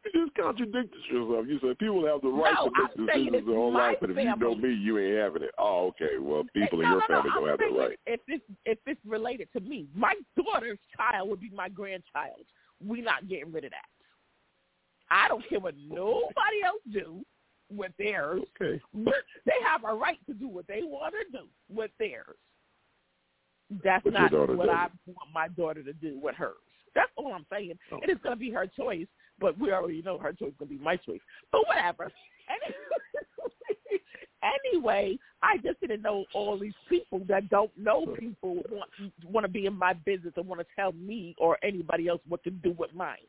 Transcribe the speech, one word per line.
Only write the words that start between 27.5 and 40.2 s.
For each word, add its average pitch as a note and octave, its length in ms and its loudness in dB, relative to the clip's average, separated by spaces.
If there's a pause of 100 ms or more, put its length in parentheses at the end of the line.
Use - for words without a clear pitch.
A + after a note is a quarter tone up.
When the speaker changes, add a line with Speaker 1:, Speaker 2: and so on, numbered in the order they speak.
Speaker 2:
saying. F3+ 280 -8 (140)
Speaker 1:
Oh. - 100 -10
Speaker 2:
And E4 80 2
it's C#4+ 120 0
gonna A#3+ 140 -2
be A3+ 140 -6
her G3+ 160 -2
choice, F#3+ 400 -4 (340)
but F3+ 180 2
we G3 140 2
already E3+ 300 0
know F3 160 -4
her D3 160 -4
choice - 160 -6
is C#3+ 80 -20
gonna C#3+ 100 -10
be D3 100 -10
my D#3+ 180 2
choice. - 240 -10 (300)
But - 160 6
whatever. F3 460 0 (380)
Any-, C#5+ 1500 -6 (420)
<laughs> C5+ 320 0
anyway, G3+ 440 2 (240)
I G#4+ 160 6
just B3 220 -4
didn't A3 220 -4
know G#3 220 -2 (100)
all G3+ 240 -2
these G3+ 160 -8 (140)
people F4 400 0
that G3 200 2
don't G#3 300 4
know G#3+ 280 2 (120)
people F#3+ 380 -6 (140)
want, G3+ 200 -8 (340)
wanna G3+ 240 0
be G3 180 -2
in G3+ 80 0
my F#3 200 4
business F3 420 -4